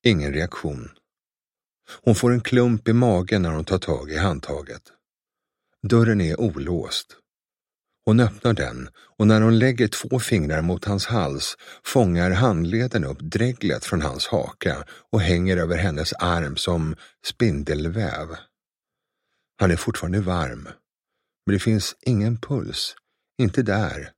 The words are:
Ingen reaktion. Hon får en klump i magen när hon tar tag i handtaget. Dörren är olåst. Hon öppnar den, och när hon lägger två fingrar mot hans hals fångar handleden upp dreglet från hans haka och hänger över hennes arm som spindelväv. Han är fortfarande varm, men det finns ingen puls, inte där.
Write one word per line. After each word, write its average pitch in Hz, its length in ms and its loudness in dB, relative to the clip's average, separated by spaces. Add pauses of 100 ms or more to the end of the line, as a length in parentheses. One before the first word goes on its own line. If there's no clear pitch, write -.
Ingen 76 280 2
reaktion. 73 560 -6 (1120)
Hon 110 120 6
får 123 180 4
en 123 80 2
klump 120 480 2
i 113 40 4
magen 107 500 2
när 85 80 0
hon 78 140 -4
tar 92 140 0
tag 71 320 -4
i 78 60 -6
handtaget. 73 680 -4 (1000)
Dörren 113 380 4
är 80 200 -2
olåst. 85 760 -4 (880)
Hon 110 160 6
öppnar 120 320 2
den, 64 440 -4
och - 300 -2
när 110 140 6
hon 113 180 6
lägger 120 300 2
två - 320 -4
fingrar 78 420 0
mot 90 220 -2
hans 101 220 -2
hals 73 500 -4 (280)
fångar 92 460 2
handleden 92 760 0
upp 69 160 -8
dreglet 95 640 -2
från 87 180 -2
hans 67 240 -4
haka 73 640 -4
och - 300 -2
hänger 90 360 2
över 85 200 0
hennes 85 360 -2
arm 85 440 -2
som 80 400 -2 (280)
spindelväv. 78 1120 -2 (1200)
Han 95 120 4
är 82 60 4
fortfarande 95 440 -4
varm, 80 480 -4 (760)
men 101 60 2
det 98 80 2
finns 110 400 0
ingen 113 380 0
puls, - 580 -8 (420)
inte 120 240 2
där. 95 560 -2